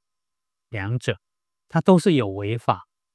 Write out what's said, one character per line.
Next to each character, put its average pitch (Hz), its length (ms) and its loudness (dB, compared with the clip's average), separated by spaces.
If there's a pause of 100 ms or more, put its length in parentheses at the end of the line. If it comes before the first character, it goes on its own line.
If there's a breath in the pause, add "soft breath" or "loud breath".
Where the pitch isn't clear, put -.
(720)
两 107 280 -8
者， - 220 -6 (480)
它 165 140 -2
都 185 160 6
是 180 160 2
有 120 120 2
为 101 300 -6
法 - 320 -4 (260)